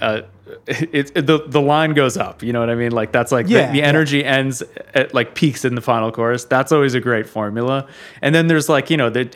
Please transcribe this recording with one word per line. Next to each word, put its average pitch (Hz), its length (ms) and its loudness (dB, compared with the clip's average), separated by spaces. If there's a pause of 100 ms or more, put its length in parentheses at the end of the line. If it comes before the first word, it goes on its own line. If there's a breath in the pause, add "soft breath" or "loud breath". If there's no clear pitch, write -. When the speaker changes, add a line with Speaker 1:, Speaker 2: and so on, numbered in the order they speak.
Speaker 1:
a, 107 240 -2 (260)
<laughs> - 160 -20
it, 143 480 -4
it, 143 120 -2
the, 156 200 2
the 147 140 0
line 151 340 2
goes 135 220 2
up, - 260 -6
you 117 100 -4
know 120 80 -2
what 117 100 0
I 117 40 0
mean? 120 180 -2
Like, 110 200 -2
that's, 120 200 0
like, 123 140 0
the, 202 60 0
Speaker 2:
Yeah, 135 200 4
Speaker 1:
the 139 60 0
Speaker 2:
yeah. 147 80 2
Speaker 1:
energy 143 380 2
ends 135 380 -2 (320)
at, 131 200 0
like, 120 200 -2
peaks 139 300 0
in 123 120 0
the 117 40 -6
final 113 320 0
chorus. 117 320 -2
That's 135 280 0
always 139 220 2
a 123 60 0
great 110 280 -2
formula. 117 580 -4 (340 loud breath)
And 143 140 2
then 165 140 4
there's, 156 200 2
like, 139 220 2
you 160 60 0
know, 120 140 2
the, 123 260 -2